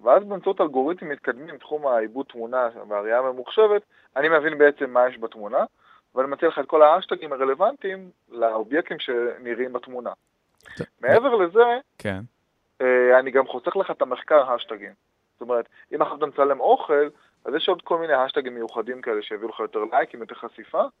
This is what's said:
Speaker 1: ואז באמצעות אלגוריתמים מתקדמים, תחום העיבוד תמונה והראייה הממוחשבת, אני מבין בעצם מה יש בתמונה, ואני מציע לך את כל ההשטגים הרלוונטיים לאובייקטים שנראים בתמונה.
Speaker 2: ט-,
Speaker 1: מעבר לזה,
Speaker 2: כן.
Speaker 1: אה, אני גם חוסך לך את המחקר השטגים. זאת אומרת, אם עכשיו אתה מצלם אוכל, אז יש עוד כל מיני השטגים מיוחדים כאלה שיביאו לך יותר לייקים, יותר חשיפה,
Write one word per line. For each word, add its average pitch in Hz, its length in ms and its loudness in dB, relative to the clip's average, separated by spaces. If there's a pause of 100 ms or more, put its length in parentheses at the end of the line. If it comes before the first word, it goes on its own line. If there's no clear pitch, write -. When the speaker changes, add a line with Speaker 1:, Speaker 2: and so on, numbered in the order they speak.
Speaker 1:
ואז 151 200 6
באמצעות 196 380 -4
אלגוריתמים 151 500 -2
מתקדמים, 135 460 -8
תחום 151 300 -6
העיבוד 117 380 0
תמונה 120 420 -4 (200)
והראייה 104 320 0
הממוחשבת, 165 640 2 (340)
אני 147 140 2
מבין 156 280 2
בעצם 143 320 4
מה 123 180 4
יש 123 100 -6
בתמונה, 113 460 -4 (520)
ואני 131 120 0
מציע 143 220 -2
לך 156 100 -6
את 139 60 -4
כל 156 160 4
ההשטגים 160 520 4
הרלוונטיים 185 760 -2 (200)
לאובייקטים 117 680 -2
שנראים 120 760 -6
בתמונה. 123 380 -10 (680)
Speaker 2:
ט-, - 40 -8 (200)
Speaker 1:
מעבר 233 340 4
לזה, 190 280 4 (340)
Speaker 2:
כן. 98 220 -6 (600)
Speaker 1:
אה, 127 380 6
אני 131 120 -4
גם 131 160 2
חוסך 151 280 -6
לך 190 160 -2
את 156 100 -4
המחקר 131 520 2
השטגים. 101 380 -8 (420)
זאת - 80 -18
אומרת, 120 240 -2 (300)
אם 151 60 0
עכשיו 147 160 -4
אתה 151 80 -4
מצלם 139 340 0
אוכל, 151 480 2 (380)
אז 123 100 -4
יש 165 140 -2
עוד 175 120 0
כל 175 180 -2
מיני 160 140 -2
השטגים 131 420 -2
מיוחדים 117 460 -8
כאלה 110 200 -4
שיביאו 107 280 -8
לך 107 100 -12
יותר 107 200 -6 (120)
לייקים, 139 280 -2
יותר 113 160 -16
חשיפה, 117 480 -6 (180)